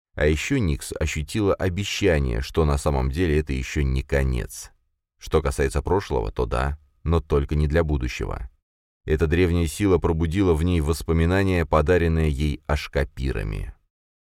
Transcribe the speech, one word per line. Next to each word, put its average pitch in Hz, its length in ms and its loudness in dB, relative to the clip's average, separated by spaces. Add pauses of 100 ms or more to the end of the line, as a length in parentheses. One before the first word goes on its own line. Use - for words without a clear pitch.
(140)
А 76 120 0
еще 80 320 0
Никс 82 400 -4
ощутила 92 560 -2
обещание, 85 840 0
что - 240 0
на 73 140 2
самом 67 320 0
деле 78 280 0
это 73 140 -2
еще 64 300 -4
не 65 200 0
конец. 65 680 -4 (480)
Что - 220 0
касается 69 420 0
прошлого, 65 500 -2
то 64 140 -2
да, 67 320 -2 (260)
но 80 160 2
только 71 340 0
не 73 140 2
для 82 160 2
будущего. 62 680 -4 (540)
Эта 78 220 2
древняя 85 400 2
сила 92 320 2
пробудила 85 540 2
в 78 100 2
ней 87 180 2
воспоминания, 85 840 2
подаренные 80 640 2
ей 71 360 -2
ашкапирами. 65 1080 -4 (540)